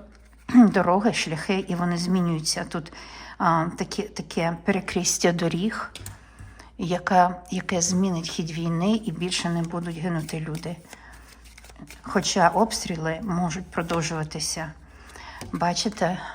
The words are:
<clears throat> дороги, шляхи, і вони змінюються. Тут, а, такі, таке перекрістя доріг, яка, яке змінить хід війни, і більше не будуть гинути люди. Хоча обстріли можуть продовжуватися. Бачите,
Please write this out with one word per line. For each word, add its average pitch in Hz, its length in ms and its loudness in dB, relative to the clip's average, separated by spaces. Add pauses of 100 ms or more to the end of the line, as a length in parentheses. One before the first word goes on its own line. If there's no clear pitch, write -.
(240)
<clears throat> - 300 -6
дороги, 196 580 8
шляхи, 190 560 -2
і 180 60 -2
вони 175 240 0
змінюються. 170 640 0
Тут, - 280 -6 (460)
а, 165 280 4 (120)
такі, - 240 -4
таке 170 600 -4
перекрістя 185 680 2
доріг, 170 600 -2 (840)
яка, 180 720 2
яке 185 300 -2
змінить 180 480 2
хід 160 220 -4
війни, 170 420 0 (120)
і 190 80 -2
більше 175 360 -2
не 170 140 0
будуть 170 340 -6
гинути 160 440 -4
люди. 156 360 -6 (1300)
Хоча 175 460 2
обстріли 170 720 0
можуть 180 480 -2
продовжуватися. 160 1000 -4 (800)
Бачите, 175 640 0 (160)